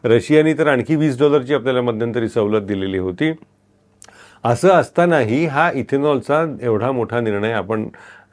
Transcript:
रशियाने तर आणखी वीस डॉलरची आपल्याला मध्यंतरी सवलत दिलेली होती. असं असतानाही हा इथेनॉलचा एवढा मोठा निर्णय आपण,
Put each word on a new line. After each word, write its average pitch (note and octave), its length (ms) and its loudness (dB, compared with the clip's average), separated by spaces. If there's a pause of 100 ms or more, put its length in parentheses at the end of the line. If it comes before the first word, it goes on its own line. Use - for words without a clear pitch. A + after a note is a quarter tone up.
रशियाने D3+ 500 4
तर D3+ 140 0
आणखी C#3+ 280 0
वीस D3 240 0
डॉलरची C#3+ 340 2
आपल्याला B2+ 280 0
मध्यंतरी A#2 480 -2
सवलत G#2+ 320 0
दिलेली F#2+ 360 -4
होती. F#2 360 -2 (1120)
असं A#2+ 240 2
असतानाही D#3+ 760 2
हा D#3 300 0
इथेनॉलचा C#3+ 840 -2
एवढा A#2 300 0
मोठा A#2 280 -4
निर्णय G#2+ 320 -2
आपण, G#2+ 360 -4 (460)